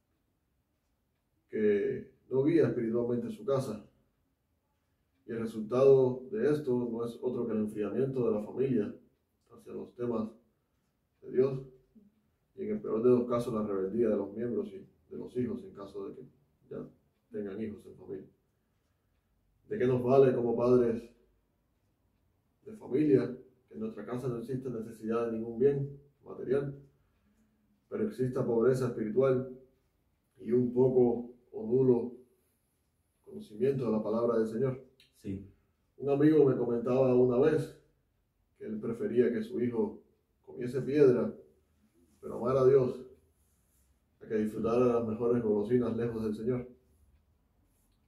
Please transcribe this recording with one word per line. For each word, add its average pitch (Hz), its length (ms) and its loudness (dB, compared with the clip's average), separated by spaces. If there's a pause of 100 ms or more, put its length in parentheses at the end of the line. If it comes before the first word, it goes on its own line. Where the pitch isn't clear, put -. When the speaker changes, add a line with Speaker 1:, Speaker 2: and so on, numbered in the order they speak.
(1500)
Speaker 1:
que 104 640 -2 (160)
no 131 140 0
guía 151 240 4
espiritualmente 117 640 -2
su 104 160 -14
casa. 127 400 -4 (1400)
Y 110 60 -12
el 117 80 -6
resultado 123 920 4
de 120 200 0
esto 123 400 -2
no 117 140 -6
es 113 160 -10
otro 123 260 -4
que 110 60 -4
el 107 60 -2
enfriamiento 107 680 -2
de 110 100 2
la 104 80 -4
familia 117 500 -2 (720)
hacia - 80 -16
los 104 220 -12
temas 117 340 -4 (920)
de - 100 -16
Dios. 135 280 2 (960)
Y - 80 -10
en 107 80 -4
el 107 100 -4
peor - 220 -4
de 123 60 6
los 123 180 4
casos, 120 260 -2
la 107 100 -2
rebeldía 101 460 -2
de 104 60 2
los 98 180 -4
miembros 110 340 -6
y - 200 -18 (220)
de - 80 -14
los - 200 -14
hijos 107 260 -4
en 95 100 -20
caso 98 340 -12
de - 80 -14
que - 120 -20 (420)
ya - 180 -12 (440)
tengan 104 300 -8
hijos - 240 -10
en - 100 -20
familia. - 320 -14 (1400)
¿De 110 100 -6
qué 123 100 0
nos 123 160 0
vale 131 320 6
como 120 200 0
padres 120 480 2 (1600)
de 110 80 -18
familia 127 600 2 (320)
que - 60 -20
en 107 60 -14
nuestra 107 260 -8
casa 123 220 -6
no 117 100 -4
exista 127 320 -8
necesidad 110 560 -4
de 113 80 -4
ningún 113 260 -6
bien 139 400 0 (240)
material, - 520 -4 (1120)
pero 107 180 -4
exista 127 380 -2
pobreza 120 420 2
espiritual 123 600 0 (880)
y 110 120 -8
un 123 220 2
poco 123 580 4 (200)
o 107 140 -10
nulo 123 480 2 (1120)
conocimiento 110 600 -4
de 107 60 0
la 107 120 0
palabra 113 340 0
del 110 100 2
Señor? 127 360 -2 (340)
Speaker 2:
Sí. 95 300 -10 (500)
Speaker 1:
Un 139 120 -4
amigo 147 360 6
me 127 120 4
comentaba 123 580 2
una 123 220 6
vez - 420 2 (760)
que 104 80 -16
él 110 140 -8
prefería 113 520 2
que 110 100 -2
su - 200 -8
hijo 113 400 -2 (440)
comiese - 360 -8
piedra, 123 520 4 (880)
pero - 140 -12
amara 131 260 0
a 127 60 6
Dios, 131 380 4 (1160)
a 107 60 -20
que 110 80 -2
disfrutara 110 500 0
las 117 220 2
mejores 117 360 0
golosinas 110 520 2
lejos 113 280 -4
del 107 120 -4
Señor. 120 320 -4 (1400)